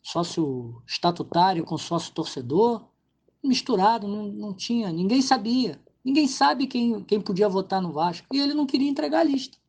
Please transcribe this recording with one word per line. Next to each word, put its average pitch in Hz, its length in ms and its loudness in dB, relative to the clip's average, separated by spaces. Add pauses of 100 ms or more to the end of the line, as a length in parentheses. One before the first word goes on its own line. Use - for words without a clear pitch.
sócio 135 840 -4
estatutário, 175 760 0
com 160 120 -6
sócio - 380 -6
torcedor, 170 760 0 (560)
misturado, 220 640 2
não, 208 160 -6
não 208 300 -8
tinha, 226 360 -4
ninguém 190 300 2
sabia. 233 580 0 (240)
Ninguém 277 240 2
sabe 277 400 2
quem, 233 380 -2
quem 208 160 0
podia 202 280 2
votar 190 340 0
no 170 100 -4
Vasco. 170 400 -2
E 277 80 0
ele 285 140 0
não 294 120 2
queria 277 220 0
entregar 302 320 0
a 330 40 4
lista. 277 340 -2 (100)